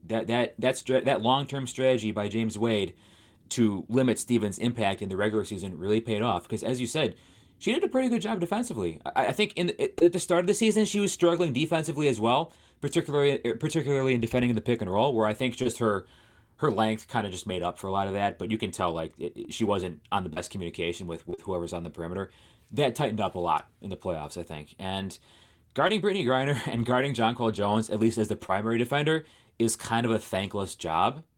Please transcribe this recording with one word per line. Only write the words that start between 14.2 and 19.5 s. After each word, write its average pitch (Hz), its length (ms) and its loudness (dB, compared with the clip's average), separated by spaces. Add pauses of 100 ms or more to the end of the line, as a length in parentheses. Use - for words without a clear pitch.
defending 123 340 2
the 110 60 0
pick 117 200 0
and 95 100 -4
roll, 113 220 2
where 110 140 2
I 107 80 2
think 123 220 -4
just 127 220 -2
her, 104 280 0 (520)
her 151 120 2
length 110 380 0
kinda 104 220 -2
just 90 180 -10
made 90 160 -4
up 87 140 -4
for 101 100 -8
a - 20 -4
lot 98 160 0
of 98 60 -4
that. 101 260 -2
But 92 140 -4
you 110 60 -2
can 104 120 -4
tell, 90 220 -2
like, 80 260 -6
it, 87 160 -6
it, - 200 -12